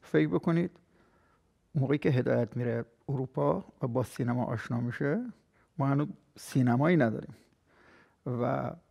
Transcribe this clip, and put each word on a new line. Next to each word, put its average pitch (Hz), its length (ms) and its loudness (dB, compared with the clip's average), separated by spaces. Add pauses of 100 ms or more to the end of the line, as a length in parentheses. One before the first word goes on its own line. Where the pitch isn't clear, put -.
فکر 156 260 2
بکنید 170 440 0 (1040)
موقعی 135 220 2
که - 120 2
هدایت 120 480 2
میره 117 280 -2 (240)
اروپا 143 560 0 (160)
و 139 60 -2
با 120 160 0
سینما 120 420 -2
آشنا 120 340 -4
می‌شه، 143 400 -2 (580)
ما 139 100 0
هنوز 143 200 0 (280)
سینمایی 131 640 2
نداریم 113 380 0 (920)
و 123 460 -2 (200)